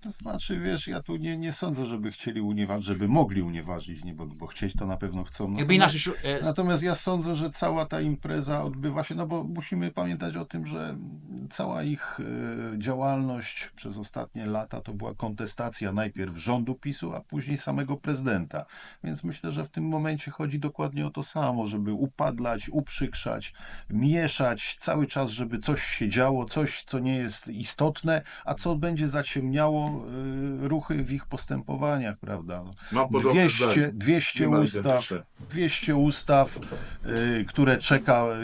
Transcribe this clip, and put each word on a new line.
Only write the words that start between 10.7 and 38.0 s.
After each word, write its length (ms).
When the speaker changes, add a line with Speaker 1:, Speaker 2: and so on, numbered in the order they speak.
Speaker 1:
cała 340
ich, 360
e, 60
działalność 960
przez 220
ostatnie 480
lata 360
to 120
była 220
kontestacja 760
najpierw 460
rządu 380
pisu, 380
a 80
później 360
samego 400
prezydenta. 680
Więc 200
myślę, 280
że 140
w 40
tym 180
momencie 440
chodzi 280
dokładnie 480
o 40
to 120
samo, 440
żeby 260
upadlać, 760
uprzykrzać, 840
mieszać 880
cały 280
czas, 240
żeby 260
coś 260
się 260
działo, 360
coś, 420
co 120
nie 160
jest 320
istotne, 760
a 80
co 220
będzie 320
zaciemniało, 840
e, 760
ruchy 360
w 80
ich 140
postępowaniach, 920
prawda? 480
No. 80
Speaker 3:
Mam 180
podobne 320
Speaker 1:
Dwieście, 320
Speaker 3:
zdanie. 200
Speaker 1:
dwieście 500
Speaker 3:
Niemal 180
Speaker 1:
ustaw, 240
Speaker 3:
identyczne. 380
Speaker 1:
dwieście 460
ustaw, 640
y, 40
które 320
czeka, 480